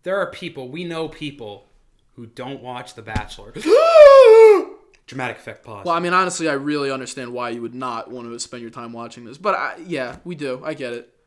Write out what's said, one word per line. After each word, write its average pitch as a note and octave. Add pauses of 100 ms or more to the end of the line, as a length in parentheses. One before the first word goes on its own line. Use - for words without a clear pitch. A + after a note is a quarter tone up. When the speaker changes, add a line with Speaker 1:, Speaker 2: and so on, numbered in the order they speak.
Speaker 1:
there F#3
are F3+
people, D3
we E3+
know D#3+
people, A#2 (500)
who A#2
don't B2
watch B2
The A2+
Bachelor. G#2+
<gasps> B4 (400)
Dramatic B2
effect -
pause. G2+
Speaker 2:
Well, E3+
I E3+
mean, F3
honestly, F3+
I D3
really C#3+
understand B2+
why A#2+
you A#2
would A2+
not B2
want A#2+
to A#2
spend A#2+
your A2+
time A#2
watching A#2
this. B2
But, F#3+
I, B2 (100)
yeah, C#3
we F3
do. C3
I D#3
get B2+
it. A#2+ (140)